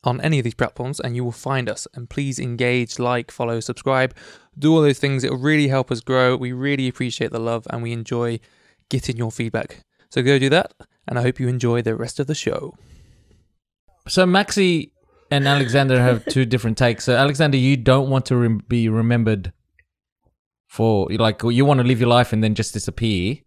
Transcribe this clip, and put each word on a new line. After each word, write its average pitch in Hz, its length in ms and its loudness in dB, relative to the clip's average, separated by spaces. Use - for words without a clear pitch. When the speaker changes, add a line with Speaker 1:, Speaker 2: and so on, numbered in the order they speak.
Speaker 1:
on 127 180 -2
any 156 180 2
of 120 40 -2
these 113 120 -4
platforms 123 440 -4
and 120 160 -6
you 123 80 -4
will 120 80 -4
find 127 380 -4
us. - 240 -10
And 123 160 -14
please 135 300 -6
engage, 123 600 -2
like, 123 320 -2
follow, 117 280 -4
subscribe, 131 560 -2
do 151 160 4
all 160 80 6
those 143 160 4
things. 139 260 -2
It 135 80 -2
will 135 80 -4
really 147 280 2
help 131 240 0
us 117 80 -4
grow. 127 360 2
We 127 160 -6
really 135 360 -2
appreciate 120 440 -4
the 117 80 -6
love 117 300 -4
and 117 140 -6
we 117 80 -6
enjoy 117 480 -4
getting 127 280 -4
your 113 140 -4
feedback. - 500 -8
So 131 140 -2
go 135 160 4
do 131 100 2
that, 170 240 2
and 123 120 -2
I - 20 0
hope 123 180 0
you 127 80 -2
enjoy 120 360 0
the 113 120 -2
rest 117 240 -8
of 139 80 -2
the 151 80 -4
show. - 400 -6
Speaker 2:
So 185 180 2
Maxi 185 680 2
and 139 180 2
Alexander 135 540 2
have 123 240 2
two 131 200 2
different 113 320 0
takes. 117 280 0
So 127 100 2
Alexander, 139 420 2
you 131 200 4
don't 131 320 2
want 131 180 0
to 127 80 0
rem-, 113 320 2
be 117 220 0
remembered 110 640 0
for, 110 420 2
like, 110 340 0
you 120 220 2
wanna 135 180 4
live 120 180 2
your 120 80 2
life 120 240 4
and 110 100 0
then 110 100 2
just 107 200 -4
disappear. 104 720 -2